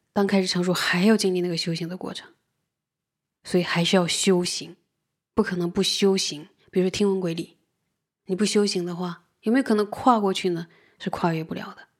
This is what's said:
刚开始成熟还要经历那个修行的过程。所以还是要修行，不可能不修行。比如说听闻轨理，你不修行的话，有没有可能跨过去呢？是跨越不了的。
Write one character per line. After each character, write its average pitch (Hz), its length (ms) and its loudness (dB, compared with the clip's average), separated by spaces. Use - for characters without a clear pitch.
刚 202 120 4
开 196 160 4
始 185 60 0
成 180 160 0
熟 180 100 2
还 180 300 0
要 214 140 6
经 190 180 0
历 180 60 0
那 175 80 -2
个 165 80 -2
修 165 180 -2
行 165 140 -6
的 180 80 -10
过 - 160 -10
程。 - 180 -16
所 - 160 0
以 170 40 0
还 170 200 0
是 190 140 2
要 175 100 2
修 180 380 0
行， 175 320 -10
不 214 100 2
可 185 140 -4
能 175 120 0
不 190 140 0
修 196 320 2
行。 160 320 -6
比 185 80 0
如 180 60 4
说 185 40 0
听 202 200 0
闻 190 100 0
轨 175 140 -4
理， - 240 -10
你 185 80 -2
不 202 100 0
修 208 200 2
行 185 200 -2
的 175 100 -8
话， 175 320 -8
有 220 100 0
没 262 80 4
有 262 40 2
可 220 120 2
能 208 140 2
跨 226 320 2
过 190 120 2
去 190 160 -2
呢？ 170 200 -4
是 180 120 -6
跨 170 200 0
越 160 120 -4
不 160 100 -10
了 185 220 -10
的。 - 140 -20